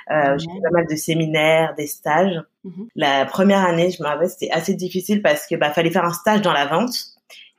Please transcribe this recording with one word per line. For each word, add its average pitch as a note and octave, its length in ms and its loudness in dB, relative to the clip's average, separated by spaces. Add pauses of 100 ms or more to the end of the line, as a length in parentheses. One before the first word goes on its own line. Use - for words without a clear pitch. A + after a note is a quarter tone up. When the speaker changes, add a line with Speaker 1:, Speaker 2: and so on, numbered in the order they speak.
(120)
Speaker 1:
Euh, D3 260 2
j'ai D#3+ 80 -6
fait E3+ 80 -12
Speaker 2:
Génial. F#3+ 100 -10
Speaker 1:
pas E3 80 0
mal E3+ 180 2
de D#3 60 -4
séminaires, D#3 800 2
des D3 120 -8
stages. E3 540 0 (220)
Speaker 2:
Mhm. F#3+ 320 -14
Speaker 1:
La C#3 300 2
première G3 380 2
année, F3 280 2
je F3 100 -10
me D3 60 -4
rappelle, D3+ 220 -2
c'était - 220 -10
assez E3 220 -2
difficile F3+ 480 -2
parce D3+ 240 0
que, E3 100 -4
bah, D#3 160 0
fallait E3 200 0
faire E3+ 140 2
un E3+ 80 -2
stage G#3+ 280 0
dans E3+ 120 2
la C#3+ 120 2
vente. G3 300 -2 (640)